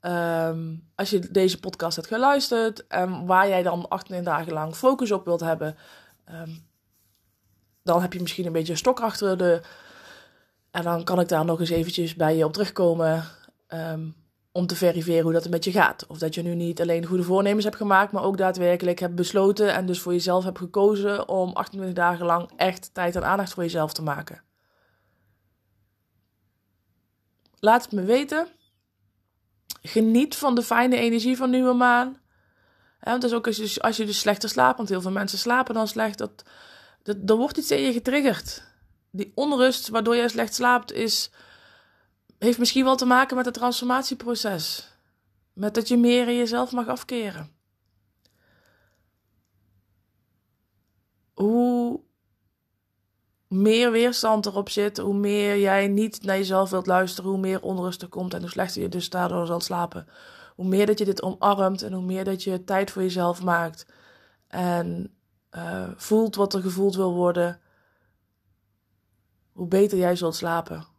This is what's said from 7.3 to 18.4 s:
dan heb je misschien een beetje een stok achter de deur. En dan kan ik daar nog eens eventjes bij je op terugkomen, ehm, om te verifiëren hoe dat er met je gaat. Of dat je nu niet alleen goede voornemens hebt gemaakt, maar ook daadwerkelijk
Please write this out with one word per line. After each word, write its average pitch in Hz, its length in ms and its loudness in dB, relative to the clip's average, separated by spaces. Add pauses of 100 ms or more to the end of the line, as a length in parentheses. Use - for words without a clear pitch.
dan 175 180 2
heb 180 120 -2
je 180 80 -8
misschien 175 260 -6
een 165 60 -4
beetje 165 200 -2
een 156 60 -4
stok 254 220 0
achter 208 280 -2
de 185 80 2
deur. 175 300 2 (1040)
En 175 120 -6
dan 170 220 -4
kan 180 160 2
ik 175 80 2
daar 160 160 2
nog 170 160 0
eens 170 100 -2
eventjes 165 440 -2
bij 160 220 2
je 160 80 4
op 156 80 0
terugkomen, 165 720 0 (420)
ehm, 160 420 -8 (440)
om 180 140 0
te 180 100 -2
verifiëren 170 460 2
hoe 160 100 2
dat 165 120 2
er 170 60 -6
met 170 140 -2
je 196 60 0
gaat. - 360 4
Of 156 120 -16
dat 160 160 -4
je 170 80 -6
nu 175 120 -4
niet 170 260 -4
alleen 170 260 0
goede 180 160 0
voornemens 196 420 2
hebt 208 120 -4
gemaakt, 202 360 4
maar 202 120 -4
ook 196 140 0
daadwerkelijk 180 600 2